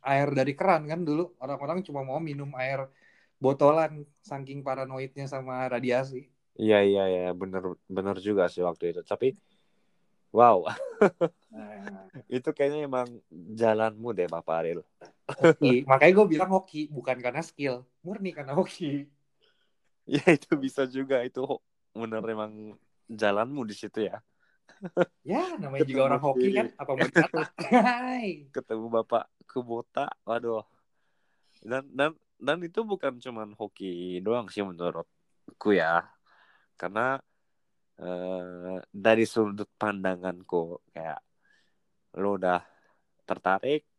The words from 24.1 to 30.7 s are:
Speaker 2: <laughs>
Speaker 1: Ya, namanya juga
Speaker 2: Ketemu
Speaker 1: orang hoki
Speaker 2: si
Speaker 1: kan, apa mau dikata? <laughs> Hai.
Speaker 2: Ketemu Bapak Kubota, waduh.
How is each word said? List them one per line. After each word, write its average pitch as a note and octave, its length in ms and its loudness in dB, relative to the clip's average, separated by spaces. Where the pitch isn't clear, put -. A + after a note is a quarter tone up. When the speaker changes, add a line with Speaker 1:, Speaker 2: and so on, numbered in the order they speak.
Speaker 2:
<laughs> F3+ 320 0
Speaker 1:
Ya, E4 320 -4
namanya C#3+ 300 0
juga C3 160 0
Speaker 2:
Ketemu C3+ 80 4
Speaker 1:
orang C#3 160 0
hoki C3 160 2
Speaker 2:
si B2+ 100 4
Speaker 1:
kan, A#2 220 0
apa - 180 -8
mau C3+ 140 2
dikata? - 360 4
<laughs> A3+ 220 6
Hai. B3 400 -2
Speaker 2:
Ketemu A2+ 400 -6
Bapak A2+ 360 0
Kubota, A#2+ 640 -6
waduh. A#2 420 -4